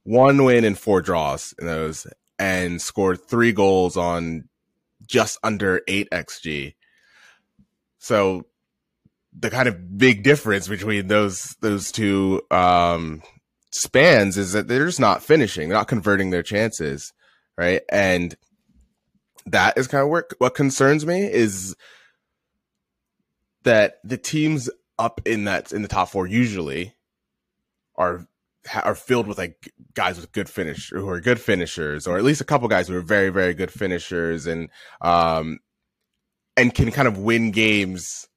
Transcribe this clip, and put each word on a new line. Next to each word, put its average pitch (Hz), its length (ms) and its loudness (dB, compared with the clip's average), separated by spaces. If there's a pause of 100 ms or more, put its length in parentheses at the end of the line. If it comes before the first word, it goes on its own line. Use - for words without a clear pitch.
One 135 420 4
win 120 220 6
and 101 120 0
four 95 240 2
draws 78 580 -4
in 85 80 -8
those, 80 400 -6 (320)
and 92 420 -2
scored 95 460 -2
three 117 240 2
goals 95 440 2
on 85 540 -4 (560)
just 117 380 0
under 98 440 0
eight 98 240 -2
X - 300 -8
G. 73 340 -8 (1200)
So 95 480 0 (880)
the 113 120 -6
kind 123 180 0
of 92 300 -6
big 110 260 4
difference 107 440 2
between 101 400 -4
those, 104 540 0
those 104 300 -2
two, 98 500 0 (100)
um, 85 720 2 (500)
spans 123 640 4
is 95 160 -2
that 104 140 -2
they're 131 180 0
just 170 140 -4
not 104 240 2
finishing, 107 460 2
they're 98 80 2
not 104 100 0
converting 98 420 0
their 90 140 -2
chances, 85 680 -4 (440)
right? 87 320 2
And 90 460 0 (1120)
that 101 300 2
is 127 100 0
kind 139 160 0
of 147 60 2
where, 165 160 0 (120)
what 127 160 2
concerns 139 520 2
me 180 180 0
is 98 520 -2 (1900)
that 110 400 4
the 120 140 -8
teams 156 520 -2 (300)
up 117 260 -4
in 107 200 -2
that, 95 260 -4
in 104 100 -6
the 101 60 -6
top 95 220 -2
four 92 180 -4
usually 92 680 -4 (1000)
are, 87 320 -4 (400)
ha-, - 140 -6
are 101 140 -2
filled 120 300 -2
with, 104 140 -10
like, 85 340 -12 (220)
guys 92 220 -2
with 82 140 -20
good 98 180 -6
finish, 80 420 -8
who 98 180 -8
are 90 100 -6
good 120 200 0
finishers, 80 640 -4
or 90 140 -2
at 104 40 0
least 143 180 2
a 131 40 -8
couple 123 220 0
guys 92 200 0
who 90 80 -6
are 90 60 -4
very, 98 280 2
very 90 260 0
good 90 160 -6
finishers 85 760 -4
and, 82 240 -6 (320)
um, 82 560 0 (960)
and 123 200 2
can 113 160 0
kind 139 160 0
of 104 100 0
win 113 320 0
games 101 880 -2